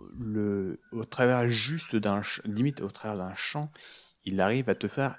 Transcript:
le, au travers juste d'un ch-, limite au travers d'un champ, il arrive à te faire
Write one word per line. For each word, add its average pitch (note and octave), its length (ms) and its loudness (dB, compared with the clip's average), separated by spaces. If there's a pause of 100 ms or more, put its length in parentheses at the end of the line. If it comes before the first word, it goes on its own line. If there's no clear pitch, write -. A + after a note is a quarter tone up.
(200)
le, G#2 600 -2 (100)
au A2 140 -6
travers B2 440 4
juste C#3 460 2
d'un G2+ 260 2
ch-, - 240 -6
limite A#2+ 360 0
au G2 80 -4
travers G#2+ 280 -6
d'un F#2 180 -6
champ, D3+ 360 -6 (540)
il F#2+ 160 0
arrive A#2+ 280 2
à G2 60 4
te - 120 -2
faire C3+ 320 -2